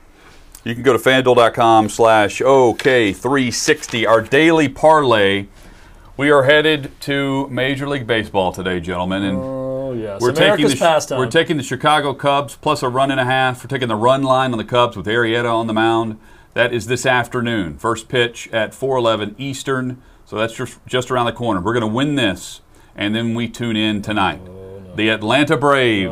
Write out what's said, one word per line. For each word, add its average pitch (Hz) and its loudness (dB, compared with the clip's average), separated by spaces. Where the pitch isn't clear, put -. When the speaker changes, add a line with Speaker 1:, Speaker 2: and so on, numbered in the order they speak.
Speaker 1:
You 113 -6
can 117 -8
go 131 2
to 113 0
fanduel 131 2
dot 113 6
com 113 4
slash 110 2
O 127 4
K 120 2
three 127 -2
sixty, - -2
our 113 2
daily 156 2
parlay. 110 2
We 143 2
are 143 6
headed 151 2
to 139 -2
Major 131 -4
League 135 -6
Baseball 104 0
today, 90 -4
gentlemen, 90 -4
and 95 -2
Speaker 2:
Oh, 131 -8
yes. 107 -8
Speaker 1:
we're 123 0
taking 156 2
Speaker 2:
America's 151 2
Speaker 1:
the 127 -2
sh-, - -6
Speaker 2:
pastime. 156 0
Speaker 1:
we're 127 0
taking 165 0
the 131 -4
Chicago 143 0
Cubs 139 -2
plus 151 -2
a 135 0
run 131 0
and 135 -2
a 127 0
half. 127 0
We're 120 -14
taking 127 -4
the 113 -2
run 127 2
line 131 2
on 117 -4
the 107 -4
Cubs 120 0
with 87 -8
Arrieta 117 0
on 113 -2
the 110 -4
mound. 113 0
That 117 0
is 104 -4
this 120 -2
afternoon. 117 -2
First 113 -4
pitch 120 -4
at 107 -2
four 131 -4
eleven 107 -2
Eastern, 127 -6
so 107 -10
that's 110 -2
just, - -10
just 127 -4
around 123 0
the 113 -2
corner. 113 -2
We're 104 -2
gonna 120 0
win 135 -2
this, 101 -4
and 104 -4
then 113 -2
we 117 -4
tune 117 -4
in 107 -2
tonight. 98 -2
Speaker 2:
Oh, 95 -18
no. 95 -18
Speaker 1:
The 107 0
Atlanta 120 0
Braves. 127 2